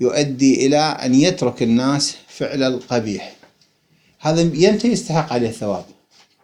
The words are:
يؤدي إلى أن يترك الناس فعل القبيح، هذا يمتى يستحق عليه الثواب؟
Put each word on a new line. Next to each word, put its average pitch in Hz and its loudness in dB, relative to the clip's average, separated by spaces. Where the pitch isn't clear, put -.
يؤدي 135 2
إلى 143 2
أن 147 -2
يترك 139 2
الناس 127 0
فعل - -6
القبيح، 117 -4
هذا 160 0
يمتى 175 2
يستحق 160 -2
عليه 120 0
الثواب؟ 101 -6